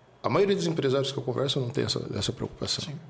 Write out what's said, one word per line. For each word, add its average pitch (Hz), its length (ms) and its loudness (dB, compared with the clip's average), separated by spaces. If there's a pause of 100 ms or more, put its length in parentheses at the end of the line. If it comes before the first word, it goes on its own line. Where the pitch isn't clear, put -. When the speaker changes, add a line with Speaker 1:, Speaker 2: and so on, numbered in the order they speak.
(240)
Speaker 1:
a - 60 0
maioria 196 260 4
dos 170 100 2
empresários 139 460 2
que - 80 -4
eu 123 40 -4
converso 131 360 0
não 123 100 0
tem 123 140 0
essa, - 200 0 (120)
essa 107 180 0
preocupação. - 500 -4
Speaker 2:
Sim. 143 120 -6 (140)